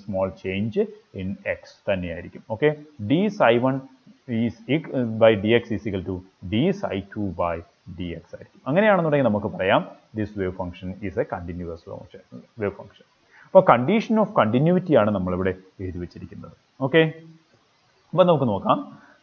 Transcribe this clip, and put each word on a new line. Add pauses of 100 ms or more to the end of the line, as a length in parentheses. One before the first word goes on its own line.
small (140)
change (460)
in (300)
x (260)
തന്നെയായിരിക്കും. (120)
Okay, (420)
d (240)
psi (140)
one (640)
is (200)
eq-, (300)
by (140)
dx (120)
is
equal
to (360)
d (200)
psi (160)
two (140)
by (420)
dx (120)
ആയിരിക്കും.
അങ്ങനെയാണെന്നുണ്ടെങ്കിൽ
നമുക്ക്
പറയാം (360)
this (100)
wave
function (200)
is
a
continuous
function, (400)
wave
function. (420)
അപ്പോൾ
condition
of
continuity
ആണ്
നമ്മളിവിടെ (300)
എഴുതി
വെച്ചിരിക്കുന്നത്. (300)
ഓക്കെ, (1120)
അപ്പോൾ
നമുക്ക്
നോക്കാം (440)